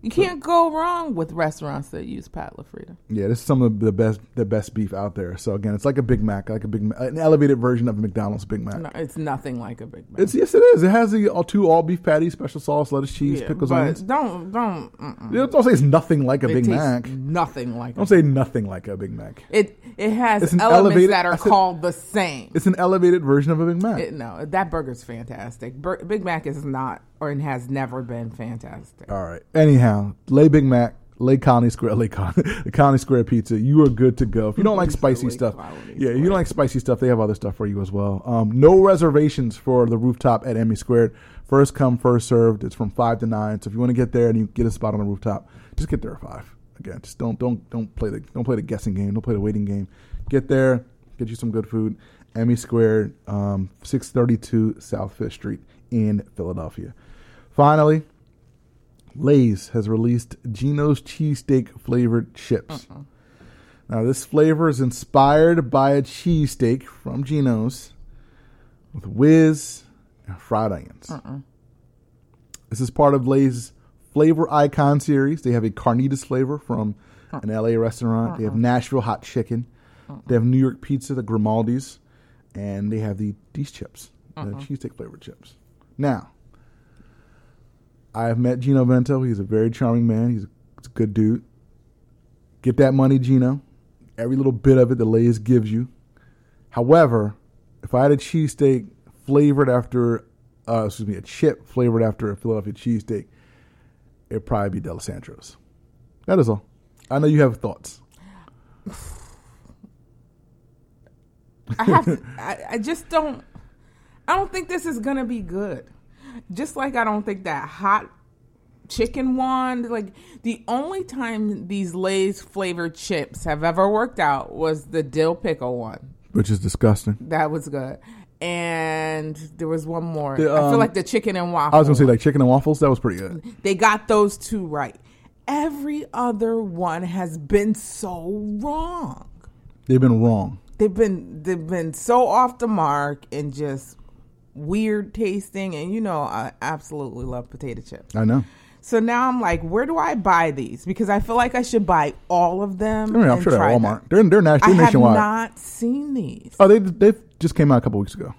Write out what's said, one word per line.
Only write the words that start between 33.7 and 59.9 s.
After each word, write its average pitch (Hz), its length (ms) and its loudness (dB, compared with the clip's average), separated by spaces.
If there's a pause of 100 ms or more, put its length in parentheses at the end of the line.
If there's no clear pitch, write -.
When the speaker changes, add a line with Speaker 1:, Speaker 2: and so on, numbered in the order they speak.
Speaker 2:
are 139 60 6
good 123 300 2
to 131 60 2
go. 107 220 0
If 107 100 -4
you 202 60 0
don't 208 140 4
like 175 100 0
Speaker 1:
Pizza 147 120 -4
Speaker 2:
spicy 131 260 0
Speaker 1:
Le 120 60 -2
Speaker 2:
stuff, 113 260 -4
Speaker 1:
Colony 76 180 -16 (120)
Speaker 2:
yeah, - 60 -20
if - 60 -14
you 131 120 0
Speaker 1:
Square. 131 120 0
Speaker 2:
don't 190 100 2
like 175 140 0
spicy - 320 -2
stuff, 120 220 -2
they 127 60 2
have 120 120 2
other 107 160 0
stuff 104 220 -8
for 110 100 -4
you 101 140 -4
as 95 100 -6
well. 101 320 -4
Um, 113 340 0
no 165 220 8
reservations 151 800 2
for 123 300 2
the 113 100 0
rooftop 120 500 0
at 117 80 -4
Emmy 110 220 0
Squared. 117 360 2 (300)
First 139 320 4
come, 127 220 0
first 120 320 2
served. 113 340 4
It's - 120 -10
from 107 160 -4
five 117 280 0
to 117 60 -4
nine. 107 360 -4
So - 60 -12
if 101 60 -10
you 113 80 -6
wanna 123 120 2
get 120 200 0
there 117 160 4
and 113 80 2
you 110 160 0
get 120 120 0
a 113 60 0
spot 107 220 -4
on 104 80 -2
the 101 40 -2
rooftop, 101 440 -6 (260)
just - 140 -4
get - 120 -4
there 113 120 -10
at - 80 -18
five. - 340 -18 (240)
Again, - 240 -14
just - 140 -20
don't, 117 200 -6
don't, 123 320 -4
don't 113 280 -10
play 110 140 -4
the, 107 100 -10
don't 123 240 -8
play 127 100 0
the 107 60 -4
guessing 110 320 -6
game. 101 200 -4
Don't 110 100 -4
play 120 100 -2
the 101 80 -2
waiting 104 240 -2
game. 101 240 -6 (400)
Get 135 180 0
there, 131 380 2 (320)
get 120 100 -6
you 113 80 -10
some 117 160 -6
good 107 160 -4
food. 110 300 -4 (380)
Emmy 117 200 2
Squared, 110 580 2 (140)
um, 101 420 -4 (140)
six - 280 -6
thirty-two 113 680 0
South - 360 -8
Fifth 110 180 -8
Street - 260 -10 (320)
in 107 320 0 (140)
Philadelphia. 87 560 -8 (580)
Finally, 151 520 4 (1120)
Lay's 123 540 2
has 107 200 -4
released 113 460 0 (160)